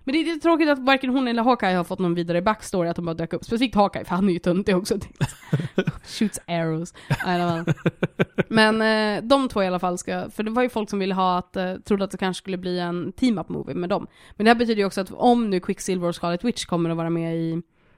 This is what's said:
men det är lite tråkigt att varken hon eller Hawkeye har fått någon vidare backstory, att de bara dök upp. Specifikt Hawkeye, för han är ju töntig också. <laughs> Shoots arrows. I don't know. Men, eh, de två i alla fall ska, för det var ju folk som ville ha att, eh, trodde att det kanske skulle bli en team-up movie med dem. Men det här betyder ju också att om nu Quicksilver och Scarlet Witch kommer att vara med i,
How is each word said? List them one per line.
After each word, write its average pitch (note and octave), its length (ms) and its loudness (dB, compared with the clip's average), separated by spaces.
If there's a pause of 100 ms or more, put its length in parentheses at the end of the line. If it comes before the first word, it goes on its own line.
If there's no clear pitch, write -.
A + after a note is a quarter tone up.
men C4+ 100 -4
det D#4 80 2
är D#4+ 40 0
lite E4 140 -2
tråkigt E4 300 4
att C#4+ 100 4
varken C4 300 2
hon B3+ 180 2
eller A#3 160 0
Hawkeye A3 340 2
har F3 60 0
fått F3+ 160 -8
någon F3 160 2
vidare F3 260 0
backstory, F#3 480 -2
att E3+ 60 -4
de F3 100 -6
bara E3+ 80 -4
dök E3 200 -6
upp. - 120 -6
Specifikt A3+ 300 0
Hawkeye, G3+ 300 2
för - 100 -4
han F#3+ 140 2
är F3 40 2
ju E3+ 60 -2
töntig F#3 380 2
också. G3+ 180 0 (540)
<laughs> - 560 -2
Shoots - 420 -4
arrows. E3 460 -4 (160)
I D3+ 40 2 (140)
don't F3 360 0
know. E3 100 0 (760)
Men, A3 320 4
eh, G#3+ 420 2
de C4 260 4
två G#3 140 0
i F#3 40 0
alla F3+ 120 -2
fall F3+ 180 -2
ska, F#3 320 -6
för G#3+ 140 -6
det G#3+ 80 -4
var B3 120 2
ju B3+ 60 0
folk G#3+ 200 -4
som G3+ 100 -4
ville F#3+ 140 -2
ha F#3 240 0
att, - 180 -8
eh, F#3 200 -4
trodde G3 280 0
att F#3+ 80 -6
det F#3+ 60 -12
kanske F#3 240 -4
skulle F#3 160 -8
bli F3+ 220 -4
en F3 320 -4
team-up G#3 380 0
movie C#3+ 260 -8
med F3 140 -4
dem. F#3+ 180 -2 (280)
Men G#3 100 0
det A3 60 8
här A#3+ 40 8
betyder A3+ 240 2
ju G3 60 4
också G3 160 -2
att F#3 100 -6
om A#3+ 380 4
nu F#3 100 2
Quicksilver F#3 480 -2
och F3 80 -2
Scarlet F3 280 -4
Witch A#3 220 -2
kommer E3+ 240 0
att E3 80 -2
vara E3 120 -4
med E3 280 -2
i, E3 240 -2 (360)